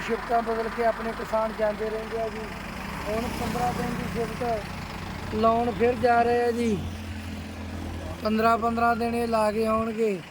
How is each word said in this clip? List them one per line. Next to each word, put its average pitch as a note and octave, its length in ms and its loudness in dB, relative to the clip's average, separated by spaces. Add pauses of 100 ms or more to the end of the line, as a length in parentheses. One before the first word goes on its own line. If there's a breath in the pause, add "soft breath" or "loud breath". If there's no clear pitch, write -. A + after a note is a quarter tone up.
ਸ਼ਿਫਟਾਂ A#3 360 0
ਬਦਲ A3+ 340 -2
ਕੇ A#3 80 0
ਆਪਣੇ A3+ 280 0
ਕਿਸਾਨ A3 460 -2
ਜਾਂਦੇ G#3+ 320 0
ਰਹਿੰਦੇ A3 300 -4
ਆ A3 80 -2
ਜੀ। A3 120 -6 (680)
ਹੁਣ A3 140 0 (180)
ਪੰਦਰਾਂ A#3+ 320 0
ਦਿਨ A#3+ 140 -2
ਦੀ A#3+ 180 -4 (100)
ਸ਼ਿਫਟ A#3 300 -4 (920)
ਲਾਉਣ A3+ 360 4
ਫਿਰ A#3 240 4
ਜਾ A#3 280 6
ਰਹੇ A#3+ 220 4
ਆ A#3+ 60 2
ਜੀ। A#3 280 2 (1500)
ਪੰਦਰਾਂ A3 340 4
ਪੰਦਰਾਂ A#3 380 2
ਦਿਨ A#3 180 0
ਇਹ A#3 140 0
ਲਾ G#3+ 240 4
ਕੇ A3 140 2
ਆਉਣਗੇ। A3 540 0 (100)